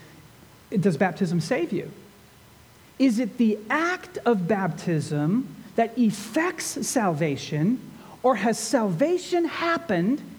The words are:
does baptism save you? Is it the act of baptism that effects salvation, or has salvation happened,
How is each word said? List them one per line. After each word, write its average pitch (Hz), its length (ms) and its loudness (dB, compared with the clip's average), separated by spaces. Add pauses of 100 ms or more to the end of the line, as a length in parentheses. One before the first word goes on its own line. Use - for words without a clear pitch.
(720)
does 185 260 2
baptism 175 440 0
save 302 320 -2
you? - 180 -6 (1080)
Is 262 200 4
it 240 180 -2
the 214 220 4 (100)
act 339 560 -2
of 190 240 2
baptism 175 1040 0 (220)
that 226 220 0
effects 285 880 0
salvation, 160 960 0 (420)
or 247 140 4
has 220 220 0
salvation 311 880 0
happened, 302 720 0 (180)